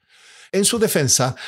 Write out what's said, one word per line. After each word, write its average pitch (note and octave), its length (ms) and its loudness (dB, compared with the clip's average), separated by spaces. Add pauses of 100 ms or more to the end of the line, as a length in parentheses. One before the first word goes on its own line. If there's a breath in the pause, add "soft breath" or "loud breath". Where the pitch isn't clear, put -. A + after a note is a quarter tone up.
(540 loud breath)
En G3 120 2
su A#3+ 120 0
defensa, C3+ 560 2 (140 loud breath)